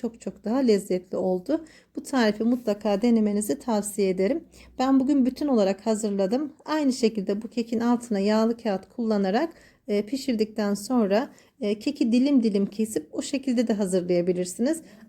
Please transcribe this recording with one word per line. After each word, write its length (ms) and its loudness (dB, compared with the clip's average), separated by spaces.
çok 200 -8
çok 240 -12
daha 120 0
lezzetli 600 0
oldu. 480 -2
Bu 80 -8
tarifi 400 0
mutlaka 580 0
denemenizi 580 2
tavsiye 500 -2
ederim. 340 0
Ben 200 4
bugün 260 4
bütün 220 -2
olarak 380 2
hazırladım. 680 0
Aynı 280 0
şekilde 480 -2
bu 60 -10
kekin 320 -4
altına 400 0
yağlı 380 2
kağıt 320 -4
kullanarak, 640 0
e, 180 0
pişirdikten 680 -2
sonra, 560 0
e, 180 -2
keki 320 -2
dilim 320 4
dilim 220 0
kesip 460 -4
o 100 -6
şekilde 460 -2
de 60 0
hazırlayabilirsiniz. 1080 0